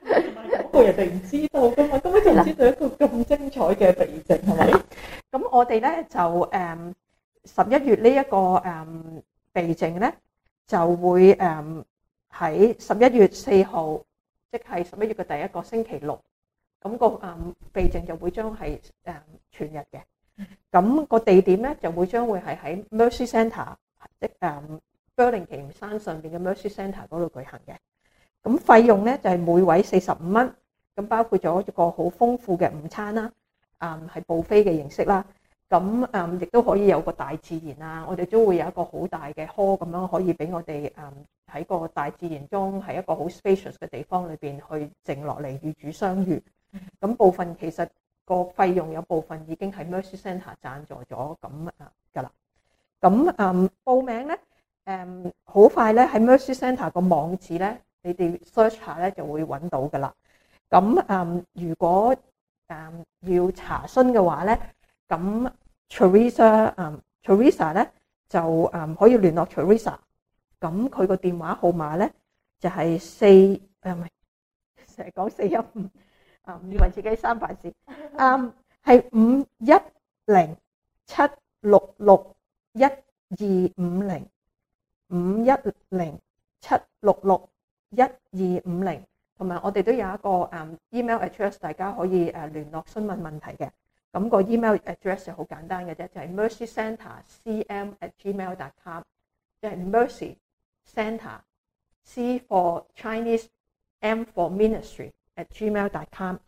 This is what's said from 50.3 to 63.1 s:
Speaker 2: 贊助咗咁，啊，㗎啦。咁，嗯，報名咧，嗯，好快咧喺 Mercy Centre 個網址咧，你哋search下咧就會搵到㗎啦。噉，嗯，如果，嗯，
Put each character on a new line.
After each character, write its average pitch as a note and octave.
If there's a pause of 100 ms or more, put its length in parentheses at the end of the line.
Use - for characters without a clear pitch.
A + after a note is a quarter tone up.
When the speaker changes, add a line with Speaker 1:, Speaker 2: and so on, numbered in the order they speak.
Speaker 2:
贊 C#3+
助 D3 (180)
咗 C3+
咁， D#3 (100)
啊， C#3+ (240)
㗎 C3
啦。 C3 (720)
咁， A#3
嗯， F#3 (160)
報 B3+
名 B3
咧， E4 (460)
嗯， F3+ (100)
好 G#3
快 A3
咧 A#3+
喺 A3
Mercy C4
Centre B3+
個 F3
網 F3
址 E3+
咧， F#3+ (260)
你 F3
哋 F3
search A3
下 D#3
咧 F3+
就 F3
會 D3+
搵 D3+
到 C#3+
㗎 D3
啦。 C#3 (560)
噉， G#3
嗯， F3 (100)
如 E3+
果， G3 (540)
嗯， E3 (180)